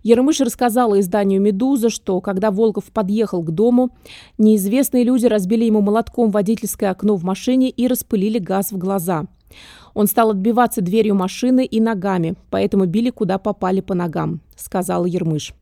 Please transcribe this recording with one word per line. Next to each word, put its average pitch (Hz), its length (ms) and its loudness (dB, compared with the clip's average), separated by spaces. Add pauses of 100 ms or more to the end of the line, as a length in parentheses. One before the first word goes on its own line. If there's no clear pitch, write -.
Ермыш 254 380 4
рассказала 233 600 0
изданию 196 420 0
«Медуза», 220 500 0
что, 185 300 -4
когда 196 280 -2
Волков 208 360 0
подъехал 202 580 -2
к 160 80 -4
дому, 240 380 2 (500)
неизвестные 214 640 2
люди 240 240 2
разбили 214 380 2
ему 214 160 2
молотком 208 500 0
водительское 208 580 -2
окно 196 280 0
в 165 60 -6
машине 254 460 0
и - 160 -4
распылили 233 540 -2
газ 190 320 -4
в 190 80 -8
глаза. 180 460 -4 (680)
«Он 208 140 2
стал 226 240 2
отбиваться 226 500 0
дверью 202 320 2
машины 247 520 0
и 220 160 -2
ногами, 185 540 -2 (140)
поэтому 196 380 0
били, 226 240 0
куда 190 260 -2
попали 190 440 -2
по 190 120 -6
ногам», 165 480 -4 (140)
сказала 175 500 -4
Ермыш. 165 560 -4